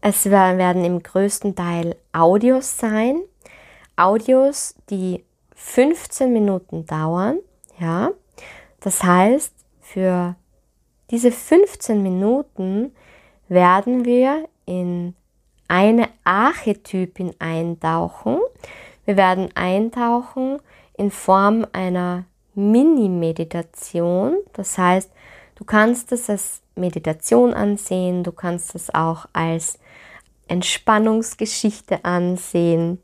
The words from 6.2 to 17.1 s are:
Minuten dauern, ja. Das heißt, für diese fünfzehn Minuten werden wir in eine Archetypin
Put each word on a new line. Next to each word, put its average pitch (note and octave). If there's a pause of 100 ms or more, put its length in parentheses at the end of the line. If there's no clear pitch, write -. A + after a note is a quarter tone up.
Minuten F#3
dauern, E3+ (420)
ja. F3 (680)
Das -
heißt, F#3+ (260)
für F3+ (760)
diese A#3
fünfzehn D#4
Minuten G3+ (520)
werden G3
wir C4 (160)
in F3 (540)
eine G#3+ (140)
Archetypin F#3+